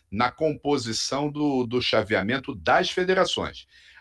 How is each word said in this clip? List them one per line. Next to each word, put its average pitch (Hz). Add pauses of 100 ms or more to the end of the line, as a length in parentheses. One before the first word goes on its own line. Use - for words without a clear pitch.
(100)
na 117
composição 143
do, 143
do 120
chaveamento 110
das 135
federações. 180 (340)